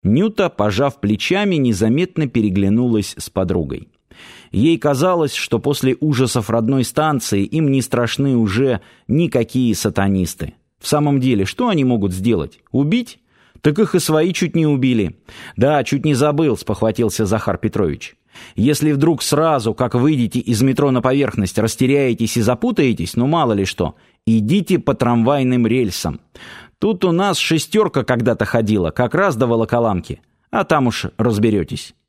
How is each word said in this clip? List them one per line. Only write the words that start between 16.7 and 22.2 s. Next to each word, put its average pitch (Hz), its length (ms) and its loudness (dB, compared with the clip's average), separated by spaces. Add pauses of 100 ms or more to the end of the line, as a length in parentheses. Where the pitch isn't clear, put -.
Захар 98 320 -2
Петрович. 95 600 -4 (400)
Если 147 360 2
вдруг 143 300 2
сразу, 143 520 0
как 123 200 -2
выйдете 127 460 2
из 113 220 -2
метро 135 280 2
на 127 100 2
поверхность, 127 580 0
растеряетесь 123 800 0